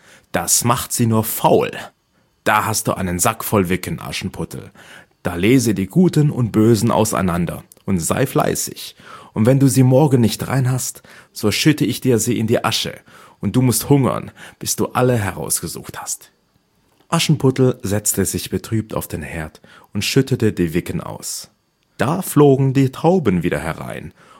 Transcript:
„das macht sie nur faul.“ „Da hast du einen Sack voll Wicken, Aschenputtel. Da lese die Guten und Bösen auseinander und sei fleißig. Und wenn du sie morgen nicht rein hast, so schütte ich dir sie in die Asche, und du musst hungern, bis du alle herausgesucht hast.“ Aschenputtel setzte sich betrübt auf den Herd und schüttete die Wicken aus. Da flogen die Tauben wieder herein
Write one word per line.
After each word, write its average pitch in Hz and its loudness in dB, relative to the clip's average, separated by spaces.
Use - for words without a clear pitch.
„das - 0
macht 120 0
sie 120 0
nur 113 2
faul.“ - 2
„Da 107 2
hast 110 -2
du - 0
einen 90 -2
Sack 110 -2
voll 95 2
Wicken, 87 -4
Aschenputtel. - -10
Da 90 -4
lese 113 4
die 95 -2
Guten 156 4
und 117 -2
Bösen 110 4
auseinander 87 -2
und 95 0
sei 98 -2
fleißig. - -4
Und 107 0
wenn 135 4
du 135 4
sie 131 4
morgen 131 4
nicht - 0
rein 127 -2
hast, - -8
so 107 -2
schütte 147 2
ich 127 -2
dir 120 2
sie 104 -2
in 110 -2
die 117 2
Asche, - -4
und 98 -2
du 127 2
musst 123 0
hungern, 127 2
bis - -6
du 107 -2
alle 123 0
herausgesucht 80 -8
hast.“ - -12
Aschenputtel 131 2
setzte 98 -2
sich - -6
betrübt 107 -6
auf - -6
den - -8
Herd 80 -12
und 101 -4
schüttete 120 2
die 85 -2
Wicken 85 -4
aus. - -12
Da 170 -2
flogen 135 4
die 131 2
Tauben 131 2
wieder 78 -2
herein - -10